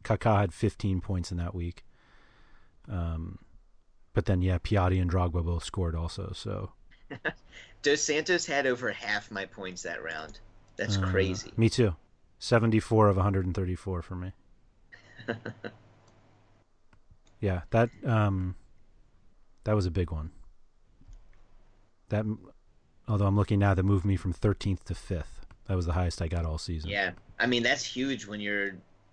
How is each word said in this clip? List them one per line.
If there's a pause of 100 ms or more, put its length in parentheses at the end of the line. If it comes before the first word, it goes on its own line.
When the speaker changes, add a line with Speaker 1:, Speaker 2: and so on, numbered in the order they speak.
Speaker 1:
Kaká
had
fifteen
points
in
that
week. (1080)
Um, (760)
but
then,
yeah,
Piatti
and
Drogba
both
scored
also,
so. (380)
Speaker 2:
<laughs>
Dos
Santos
had
over
half
my
points
that
round. (380)
That's
Speaker 1:
Uh,
Speaker 2:
crazy.
Speaker 1:
me
too. (420)
Seventy-four
of
a
hundred
and
thirty-four
for
me. (960)
Speaker 2:
<laughs> (2000)
Speaker 1:
Yeah,
that, (160)
um, (1080)
that
was
a
big
one. (1800)
That, (840)
although
I'm
looking
now,
that
moved
me
from
thirteenth
to
fifth. (220)
That
was
the
highest
I
got
all
season.
Speaker 2:
Yeah, (260)
I
mean,
that's
huge
when
you're, (400)